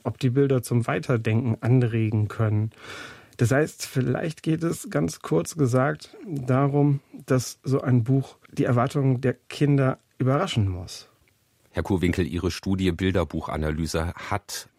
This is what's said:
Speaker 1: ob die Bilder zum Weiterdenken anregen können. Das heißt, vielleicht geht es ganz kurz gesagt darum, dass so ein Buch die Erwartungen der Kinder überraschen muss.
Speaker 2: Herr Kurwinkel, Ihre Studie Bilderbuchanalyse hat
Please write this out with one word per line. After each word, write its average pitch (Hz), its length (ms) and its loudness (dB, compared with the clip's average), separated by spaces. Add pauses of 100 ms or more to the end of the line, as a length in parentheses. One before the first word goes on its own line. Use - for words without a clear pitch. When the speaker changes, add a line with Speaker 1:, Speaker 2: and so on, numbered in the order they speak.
Speaker 1:
ob 110 140 -6
die 131 120 0
Bilder 135 320 2
zum 117 240 0
Weiterdenken 113 760 0
anregen 113 640 2
können. 107 420 0 (640)
Das 113 160 2
heißt, 147 340 0
vielleicht 131 560 -4
geht 160 200 -2
es 170 280 -4
ganz 156 300 -4
kurz - 360 -2
gesagt 135 580 0 (120)
darum, 143 760 2 (240)
dass - 380 -2
so 131 180 0
ein 123 240 2
Buch 131 320 0 (160)
die - 120 -2
Erwartungen 131 580 2
der 123 100 2 (160)
Kinder 139 500 2 (200)
überraschen 131 500 2
muss. 92 400 -8 (640)
Speaker 2:
Herr - 120 -4
Kurwinkel, 87 440 2
Ihre 87 240 -2
Studie 92 420 0
Bilderbuchanalyse 80 1200 -2
hat - 540 -8 (100)